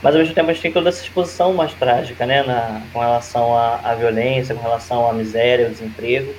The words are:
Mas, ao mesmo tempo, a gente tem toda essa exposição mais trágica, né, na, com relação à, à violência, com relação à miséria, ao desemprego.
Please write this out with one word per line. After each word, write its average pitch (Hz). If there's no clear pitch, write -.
Mas, 143
ao 160
mesmo 160
tempo, 165
a 165
gente 165
tem 170
toda 170
essa 175
exposição 180
mais 160
trágica, 123
né, 139
na, 113
com 117
relação 120
à, 117
à 117
violência, 117
com 117
relação 117
à 113
miséria, 113
ao 110
desemprego. 120